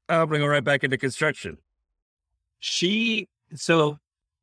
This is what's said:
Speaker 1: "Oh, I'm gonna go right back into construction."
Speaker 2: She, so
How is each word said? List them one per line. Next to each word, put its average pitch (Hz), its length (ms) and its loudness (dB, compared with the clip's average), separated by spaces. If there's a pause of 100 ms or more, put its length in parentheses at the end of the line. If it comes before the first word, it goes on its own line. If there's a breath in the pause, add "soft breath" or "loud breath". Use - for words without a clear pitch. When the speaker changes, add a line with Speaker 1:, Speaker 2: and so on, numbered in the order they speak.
Speaker 1:
"Oh, 165 140 2
I'm 160 40 0
gonna 151 120 -2
go 143 80 0
right 143 160 2
back 143 200 0
into 131 140 -2
construction." 127 600 -4 (1000)
Speaker 2:
She, 214 680 -2 (260)
so 151 460 2 (440)